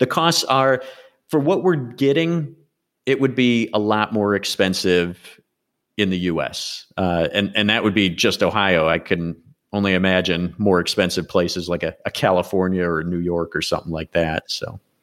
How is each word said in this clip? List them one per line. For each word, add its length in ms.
the 60
costs 380
are, 380
for 120
what 220
we're 140
getting, 800
it 140
would 140
be 380
a 60
lot 340
more 220
expensive 1080
in 140
the 80
U 240
S. 440
Uh, 360
and, 220
and 160
that 140
would 100
be 140
just 340
Ohio. 460
I 100
can 380
only 220
imagine 640
more 220
expensive 480
places 400
like 140
a, 120
a 40
California 800
or 160
New 140
York 360
or 80
something 300
like 200
that. 380
So. 300